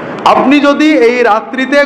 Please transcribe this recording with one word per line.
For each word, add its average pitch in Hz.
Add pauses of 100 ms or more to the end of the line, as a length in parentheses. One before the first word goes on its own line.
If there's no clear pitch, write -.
(260)
আপনি 240
যদি 285
এই 247
রাত্রিতে 247